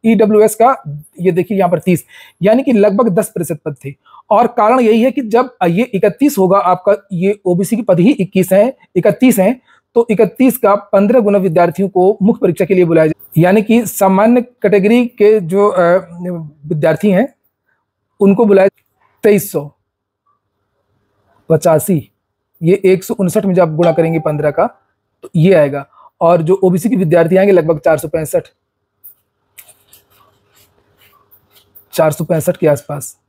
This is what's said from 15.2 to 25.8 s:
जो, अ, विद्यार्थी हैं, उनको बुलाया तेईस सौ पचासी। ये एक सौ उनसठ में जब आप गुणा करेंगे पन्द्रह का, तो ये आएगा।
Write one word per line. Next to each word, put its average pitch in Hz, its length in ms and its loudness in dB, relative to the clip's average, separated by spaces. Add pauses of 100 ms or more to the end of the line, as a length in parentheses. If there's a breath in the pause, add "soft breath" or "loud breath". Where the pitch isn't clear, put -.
जो, 190 280 -2
अ, 185 140 -2 (840)
विद्यार्थी 160 440 -2
हैं, 208 240 -2 (840)
उनको 202 240 2
बुलाया 196 240 2 (540)
तेईस 208 300 0
सौ 147 240 -10 (1700)
पचासी। 160 640 0 (520)
ये 180 220 0
एक 185 200 0
सौ 233 100 -8
उनसठ 196 300 -2
में 190 100 -2
जब 180 80 2
आप 165 80 0
गुणा 165 220 0
करेंगे 165 260 -2
पन्द्रह 151 320 -4
का, 165 160 -2 (560)
तो - 140 -20
ये 175 180 4
आएगा। 143 340 0 (320 soft breath)